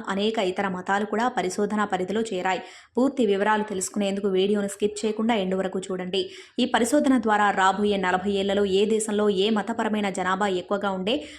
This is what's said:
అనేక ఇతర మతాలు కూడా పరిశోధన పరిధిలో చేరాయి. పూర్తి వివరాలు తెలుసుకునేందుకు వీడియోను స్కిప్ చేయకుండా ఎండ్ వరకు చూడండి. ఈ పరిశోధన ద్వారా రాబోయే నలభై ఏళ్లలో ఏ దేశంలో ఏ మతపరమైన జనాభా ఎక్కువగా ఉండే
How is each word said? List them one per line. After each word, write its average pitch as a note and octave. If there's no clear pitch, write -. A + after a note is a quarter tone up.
అనేక G#3
ఇతర F#3+
మతాలు G3
కూడా A3
పరిశోధన G3+
పరిధిలో G3
చేరాయి. F#3
పూర్తి C4
వివరాలు G3+
తెలుసుకునేందుకు G3
వీడియోను G3
స్కిప్ G#3
చేయకుండా A3
ఎండ్ F#3+
వరకు F#3
చూడండి. F#3
ఈ A#3+
పరిశోధన C4
ద్వారా G#3
రాబోయే G3
నలభై F#3
ఏళ్లలో G3
ఏ F#3+
దేశంలో G#3+
ఏ F#3+
మతపరమైన G#3+
జనాభా F#3+
ఎక్కువగా G3
ఉండే F#3+